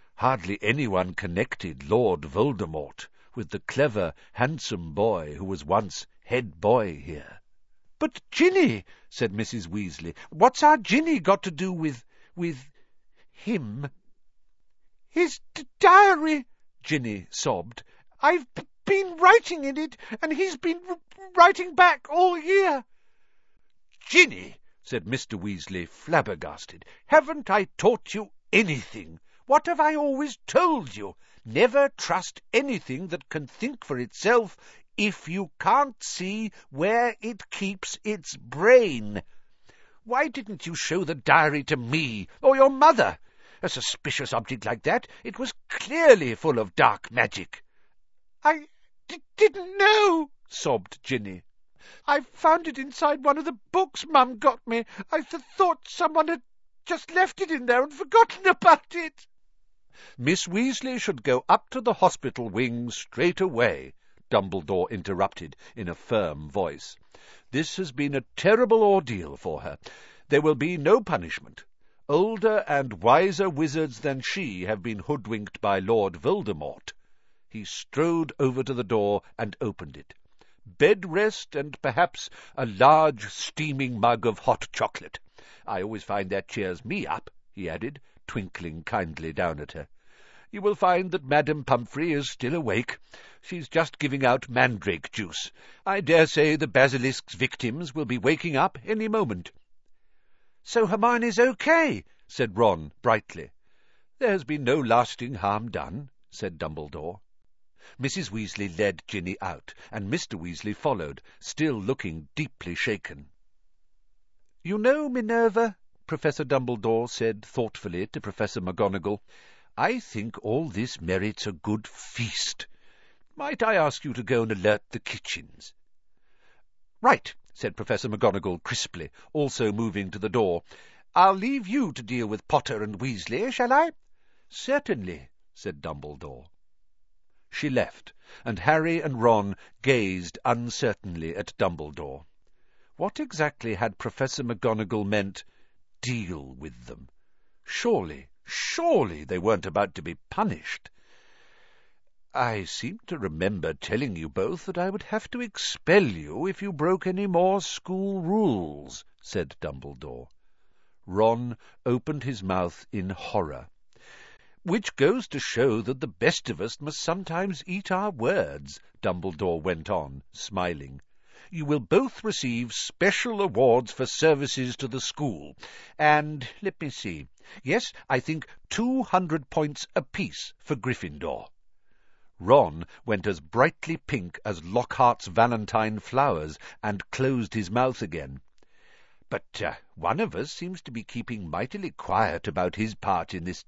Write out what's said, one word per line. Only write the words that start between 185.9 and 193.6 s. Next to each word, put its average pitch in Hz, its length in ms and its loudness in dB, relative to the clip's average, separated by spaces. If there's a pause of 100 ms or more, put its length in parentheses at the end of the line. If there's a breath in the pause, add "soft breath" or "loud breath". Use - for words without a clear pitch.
flowers 95 640 -2 (240 loud breath)
and 104 260 -6
closed 131 460 -2
his 98 160 -4
mouth 123 320 0
again. 73 380 -10 (840 soft breath)
"But, - 320 -10
uh, 87 140 -4 (220)
one 92 240 -2
of 202 160 -2
us 123 160 -6
seems 180 320 -12
to - 80 -16
be 113 120 -10
keeping 110 460 -10
mightily 131 400 -6
quiet 92 580 -2
about 90 280 -2
his 110 180 -4
part 90 400 -4
in 87 100 -8
this 87 240 -10